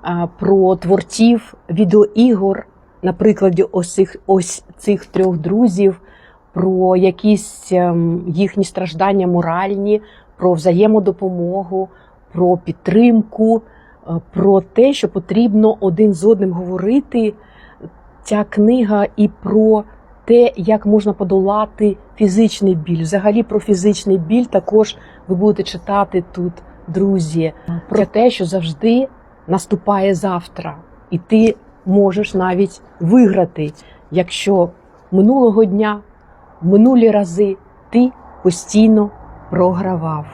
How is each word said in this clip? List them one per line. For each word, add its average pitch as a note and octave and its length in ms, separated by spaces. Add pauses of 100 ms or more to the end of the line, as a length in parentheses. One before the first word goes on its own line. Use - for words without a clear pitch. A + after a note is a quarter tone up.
а, F3 260
про F#3 480
творців G#3+ 760 (160)
відеоігор, G3+ 960 (340)
на F3+ 120
прикладі G3 580
ось F3+ 220
цих, F#3+ 220 (120)
ось F#3 360 (140)
цих G3+ 280
трьох F#3 320
друзів, F#3+ 640 (520)
про F#3 420
якісь, F#3+ 760
ем, F3 560
їхні F#3+ 360
страждання F#3 640
моральні, G3 760 (360)
про F3+ 160
взаємодопомогу, F#3 1400 (420)
про F3+ 260
підтримку, A3 1040 (460)
е, E3 40 (220)
про F#3+ 280
те, B3+ 320
що A3 160
потрібно G#3+ 720
один G3 340
з E3+ 120
одним G3 260
говорити. G#3 840 (920)
Ця G#3 200
книга G#3+ 720
і G#3 140 (140)
про G#3+ 400 (420)
те, A#3+ 300
як G#3 300
можна G#3 280
подолати G3 840 (180)
фізичний G3+ 600
біль. E3 260
Взагалі G3+ 420
про G#3+ 160
фізичний G3 580
біль G#3 280
також G#3 520 (300)
ви F#3 80
будете G3+ 280
читати G3 680
тут, F3 220 (340)
друзі. E3 680 (360)
Про G#3+ 160
те, A#3 240
що F#3+ 160
завжди F#3+ 640 (400)
наступає F#3+ 680
завтра, F3 600 (340)
і F3 80
ти A3 380 (300)
можеш G3 480
навіть F#3 480 (180)
виграти, F3+ 760 (380)
якщо F3+ 580 (420)
минулого A3 540
дня, G#3 360 (600)
минулі A3+ 500
рази G3 460 (320)
ти B3 220 (320)
постійно G#3 680 (400)
програвав. E3+ 840